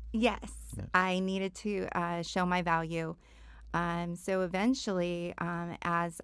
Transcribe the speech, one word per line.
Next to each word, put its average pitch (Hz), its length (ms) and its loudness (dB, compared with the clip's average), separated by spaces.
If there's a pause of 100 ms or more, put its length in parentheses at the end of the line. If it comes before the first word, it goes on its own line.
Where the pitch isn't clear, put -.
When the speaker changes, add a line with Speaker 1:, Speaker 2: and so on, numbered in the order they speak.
(120)
Speaker 1:
Yes. 220 380 2 (260)
Speaker 2:
Yeah. - 180 -8
Speaker 1:
I 185 260 4
needed 190 360 0
to, 196 360 -2
uh, 170 300 0
show 180 240 0
my 180 160 2
value. 165 520 0 (600)
Um, 175 420 0
so 190 240 0
eventually, 180 1000 2
um, 170 440 -4
as 170 420 0